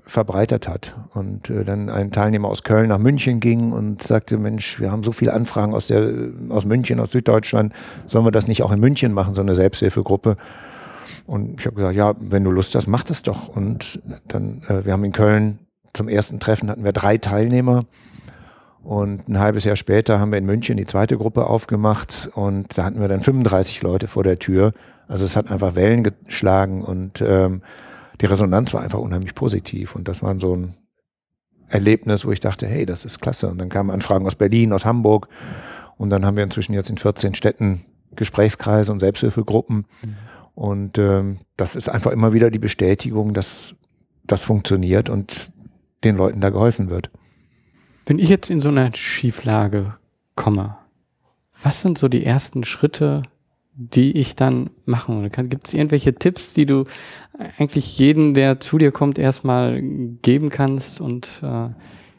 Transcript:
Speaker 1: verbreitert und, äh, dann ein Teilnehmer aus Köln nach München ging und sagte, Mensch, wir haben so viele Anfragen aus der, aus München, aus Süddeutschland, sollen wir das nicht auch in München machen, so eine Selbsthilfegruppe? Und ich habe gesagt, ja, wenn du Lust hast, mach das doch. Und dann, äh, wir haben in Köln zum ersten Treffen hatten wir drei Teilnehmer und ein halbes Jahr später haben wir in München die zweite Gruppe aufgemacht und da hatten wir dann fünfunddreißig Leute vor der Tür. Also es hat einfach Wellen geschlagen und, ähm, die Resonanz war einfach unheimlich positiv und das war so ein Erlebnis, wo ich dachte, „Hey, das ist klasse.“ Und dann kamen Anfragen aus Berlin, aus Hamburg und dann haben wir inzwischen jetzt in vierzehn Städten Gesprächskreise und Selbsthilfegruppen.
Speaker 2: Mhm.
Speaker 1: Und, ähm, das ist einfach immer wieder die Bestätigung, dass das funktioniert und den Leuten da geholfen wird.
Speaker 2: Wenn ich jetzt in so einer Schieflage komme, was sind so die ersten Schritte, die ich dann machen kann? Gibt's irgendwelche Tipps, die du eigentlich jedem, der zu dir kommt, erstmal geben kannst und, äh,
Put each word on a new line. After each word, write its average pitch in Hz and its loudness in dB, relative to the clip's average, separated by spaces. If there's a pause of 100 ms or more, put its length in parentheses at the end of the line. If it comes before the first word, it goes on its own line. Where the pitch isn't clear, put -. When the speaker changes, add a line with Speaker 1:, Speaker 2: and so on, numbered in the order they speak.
Speaker 1:
verbreitert 98 -2 (160)
und, 98 -8
äh, 101 -4
dann 101 -4
ein 101 -4
Teilnehmer 104 0
aus 104 -4
Köln 110 4
nach 101 2
München 123 2
ging 117 2
und 107 -4
sagte, 110 0
Mensch, 107 -4
wir 101 -2
haben 107 -4
so 113 -2
viele - 0
Anfragen 110 -2
aus 110 -2
der, 117 0 (180)
aus 107 0
München, 117 0
aus 113 -2
Süddeutschland, 110 2 (320)
sollen 113 4
wir 117 6
das 107 2
nicht 110 0
auch 101 0
in 104 2
München 127 2
machen, 95 0
so 98 0
eine 98 2
Selbsthilfegruppe? 98 2 (880)
Und 113 -6
ich - -6
habe 110 -6
gesagt, 95 0
ja, 104 4
wenn 98 0
du 95 2
Lust 92 0
hast, 120 0
mach 113 0
das - -6
doch. - -6
Und 101 -6 (280)
dann, 104 -6
äh, 98 -2
wir 98 0
haben 101 0
in 98 -2
Köln 107 2 (340)
zum 110 -4
ersten 104 -2
Treffen 107 0
hatten 104 -8
wir 101 2
drei 104 2
Teilnehmer 120 2 (1000)
und 101 -4
ein 101 -2
halbes 104 2
Jahr 101 2
später 104 2
haben 104 0
wir 104 0
in 95 -2
München 110 0
die 98 -4
zweite 110 0
Gruppe 110 0
aufgemacht 107 -2
und 98 -4
da 87 0
hatten 104 -4
wir 101 0
dann 95 0
fünfunddreißig 107 2
Leute 90 -2
vor - -2
der 92 2
Tür. 98 2 (340)
Also 95 -2
es 90 -4
hat 107 0
einfach 95 -2
Wellen 110 4
geschlagen 98 0
und, 95 -8
ähm, 95 2 (600)
die 104 2
Resonanz 98 2
war 98 -4
einfach - -4
unheimlich 92 -6
positiv - -4
und 90 -8
das 98 -8
war 98 -2
so 92 -2
ein 90 -6 (920)
Erlebnis, 104 2
wo - -2
ich 101 -2
dachte, - -4
„Hey, 120 -2
das 90 -6
ist - -10
klasse.“ - -4
Und 90 -6
dann 90 -6
kamen 98 -2
Anfragen 95 0
aus 95 -2
Berlin, 110 4
aus 95 0
Hamburg 110 2 (680)
und 101 -4
dann 98 2
haben 98 2
wir 104 2
inzwischen 98 -4
jetzt 98 -2
in 104 -4
vierzehn 101 0
Städten 98 0 (320)
Gesprächskreise 107 0
und 104 -4
Selbsthilfegruppen. 107 0 (160)
Speaker 2:
Mhm. 107 -12 (380)
Speaker 1:
Und, 101 -4
ähm, 98 2 (180)
das - -4
ist 120 -6
einfach - 0
immer 113 4
wieder 113 6
die 110 -2
Bestätigung, 104 0
dass - -6 (480)
das - 0
funktioniert 98 2
und - -6 (500)
den 107 4
Leuten 95 0
da 98 2
geholfen 101 2
wird. 87 -6 (960)
Speaker 2:
Wenn 151 2
ich 185 4
jetzt 185 4
in 165 0
so 143 2
einer 131 2
Schieflage 107 -2 (400)
komme, 101 -2 (840)
was - -2
sind 175 0
so 135 2
die 123 0
ersten 127 -2
Schritte, 147 -2 (520)
die 131 2
ich - -2
dann 131 0 (140)
machen 113 -2
kann? 127 -4
Gibt's 131 -8
irgendwelche 147 2
Tipps, - -2
die 151 2
du 135 2 (720)
eigentlich 143 -2
jedem, 151 6
der 135 4
zu - -2
dir 151 6
kommt, 139 0
erstmal 127 0
geben 131 0
kannst 135 -2
und, 123 -8
äh, 120 -6 (500)